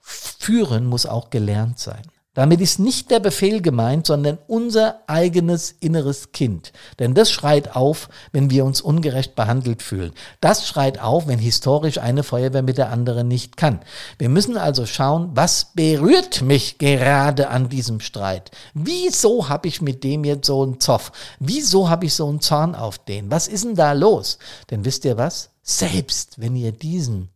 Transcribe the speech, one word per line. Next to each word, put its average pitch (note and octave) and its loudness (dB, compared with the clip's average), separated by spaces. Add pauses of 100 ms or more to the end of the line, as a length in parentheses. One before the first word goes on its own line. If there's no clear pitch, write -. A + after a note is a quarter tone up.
führen D3 -2
muss A#2+ 0
auch - -6
gelernt G#2+ -2
sein. - -10 (320)
Damit D#3 4
ist - 0
nicht B3 0
der A#3 4
Befehl G3+ 0
gemeint, C#3 2
sondern D3 0 (100)
unser A3+ 0
eigenes E3+ 0
inneres D3+ -2
Kind. G#2 -4 (280)
Denn B2+ 2
das A3 6
schreit D3 2
auf, C#3 0 (220)
wenn C#3 2
wir C3+ 4
uns C3+ 0
ungerecht D3 -2
behandelt A#2+ 0
fühlen. F2+ -6 (260)
Das G3+ 2
schreit C3+ -2
auf, D3+ 0
wenn A#2+ 0
historisch C3+ 0
eine C3 -2
Feuerwehr C3 -2
mit B2+ 0
der A#2+ 0
anderen A#2+ -2
nicht B2 -4
kann. A#2 0 (380)
Wir A#2+ 0
müssen G3+ 2
also C#3+ -2
schauen, D#3 0
was D#3+ 0
berührt E3 4
mich C3+ 2
gerade C#3 2
an B2 0
diesem A#2 -4
Streit? F#2+ -6 (240)
Wieso A#3+ 0
hab C#3+ -4
ich - -4
mit C3+ -4
dem D3 -2
jetzt C#3+ -2
so C3+ 2
einen C3+ -2
Zoff? - 0 (280)
Wieso F#3+ 2
hab E3+ 2
ich D3+ -2
so D3+ -2
einen D3 -4
Zorn D#3+ 0
auf A2 -8
den? G2+ -8
Was E3 -2
ist G#3+ -6
denn A3+ -4
da D3+ 4
los? C#3+ 2 (320)
Denn G#2 -4
wisst C3 -4
ihr B2 0
was? C#3+ -4 (140)
Selbst - -4
wenn A#2+ -4
ihr A#2 -2
diesen A#2+ -4